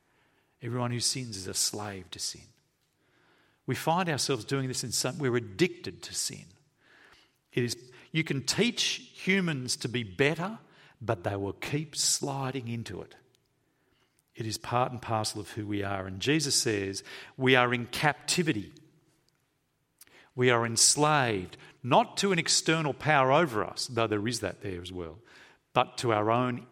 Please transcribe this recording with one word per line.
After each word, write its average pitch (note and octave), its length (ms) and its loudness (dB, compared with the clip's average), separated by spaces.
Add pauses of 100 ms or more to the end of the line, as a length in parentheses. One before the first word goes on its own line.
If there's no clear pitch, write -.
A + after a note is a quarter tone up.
(640)
Everyone A#2+ 260 -2
who A#2+ 100 -2
sins A#2 380 -2
is F#2 80 -8
a G2 80 -8
slave G2+ 560 -4
to - 80 -14
sin. - 240 -8 (1300)
We C3 80 0
find E3+ 340 0
ourselves C3 360 -2
doing C3+ 220 -2
this B2+ 160 -6
in A#2+ 80 -8
some, C3 280 -2
we're B2 180 2
addicted A2 640 -2
to - 140 -12
sin. - 300 -6 (1080)
It B2+ 100 2
is, A#2 140 -4 (340)
you D#3+ 120 0
can C#3+ 180 -2
teach - 720 0
humans E3 640 0
to - 100 -6
be A#2+ 140 -2
better, D#3 560 0 (420)
but A2+ 240 -2
they G2+ 120 -2
will G2 180 -4
keep D3+ 420 -6
sliding C3+ 720 -2
into A2+ 340 -8
it. - 120 -16 (1200)
It A2+ 120 -6
is G#2+ 100 -6
part B2 340 -2
and A2+ 80 -8
parcel A2 400 -4
of G2+ 120 -12
who G#2+ 160 -8
we G2+ 160 -2
are. G2 240 -4
And F#2+ 120 -10
Jesus C#3 360 2
says G2 480 0 (340)
we C3 180 6
are B2 200 6
in A#2+ 100 -2
captivity. D3 840 0 (1600)
We B2+ 140 6
are A#2 160 6
enslaved, A#2 920 4 (260)
not F3 340 4
to G3 140 2
an E3+ 80 2
external D#3+ 540 2
power C3+ 400 4
over C3+ 320 4
us, - 220 -8
though A2+ 200 0
there G#2 200 0
is A#2+ 120 -4
that F2 220 -6
there F#2 200 -8
as F2+ 100 -12
well, E2+ 260 -10 (560)
but - 240 2
to A#2 160 2
our G#2+ 180 4
own B2 400 0